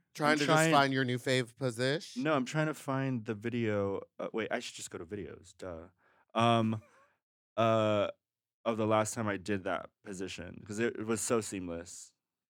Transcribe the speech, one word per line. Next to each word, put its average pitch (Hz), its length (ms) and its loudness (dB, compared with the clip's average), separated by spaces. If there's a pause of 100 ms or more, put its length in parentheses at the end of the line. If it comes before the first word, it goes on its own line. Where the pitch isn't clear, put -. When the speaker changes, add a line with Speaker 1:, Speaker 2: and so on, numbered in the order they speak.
(160)
Speaker 1:
Trying 151 180 4
Speaker 2:
I'm 151 60 4
Speaker 1:
to 147 60 2
Speaker 2:
trying 160 240 6
Speaker 1:
just 147 100 8
find 139 140 6
your 135 100 2
new 127 160 0
fave 127 380 0
position? 135 640 -2
Speaker 2:
No, 156 100 2
I'm 131 120 2
trying 156 220 0
to 151 60 -2
find 135 520 -2
the 117 100 -4
video. 104 680 0 (180)
Uh, 90 140 -4
wait, 110 180 -2
I 120 80 0
should - 160 -12
just - 140 -14
go 101 80 -12
to 90 80 -12
videos. 87 520 -12
Duh. 87 300 -12 (520)
Um, 113 420 4 (760)
uh, 107 500 4 (580)
of 113 120 0
the 110 100 0
last 110 260 2
time 113 140 -4
I 101 100 0
did 95 280 -4
that 90 240 -4 (160)
position, 90 600 -10
'cause 107 140 -6
it, 117 180 0
it 107 80 -8
was 110 160 -2
so 120 200 2
seamless. 90 680 -10 (380)